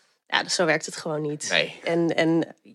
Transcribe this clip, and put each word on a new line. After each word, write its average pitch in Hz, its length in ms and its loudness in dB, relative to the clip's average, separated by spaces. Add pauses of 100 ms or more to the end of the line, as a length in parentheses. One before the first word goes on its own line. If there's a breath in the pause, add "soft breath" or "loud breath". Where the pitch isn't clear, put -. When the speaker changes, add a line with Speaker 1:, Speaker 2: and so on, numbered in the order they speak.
(260 soft breath)
Speaker 1:
Ja, - 160 0
dus 180 120 -4
zo 185 100 2
werkt 156 220 2
het - 100 -12
gewoon 151 240 -4
niet. 151 300 -6
Speaker 2:
Nee. 117 340 0
Speaker 1:
En, 170 320 2
en 165 380 2 (200)